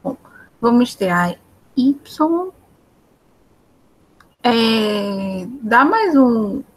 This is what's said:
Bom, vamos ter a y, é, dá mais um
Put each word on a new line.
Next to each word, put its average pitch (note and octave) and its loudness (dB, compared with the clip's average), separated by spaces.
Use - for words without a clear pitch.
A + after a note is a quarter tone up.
Bom, - -10
vamos A#3+ 2
ter F#3 -2
a F3 -2
y, D#4 -2
é, G#3 -2
dá A#3 2
mais G4+ 0
um A#3 2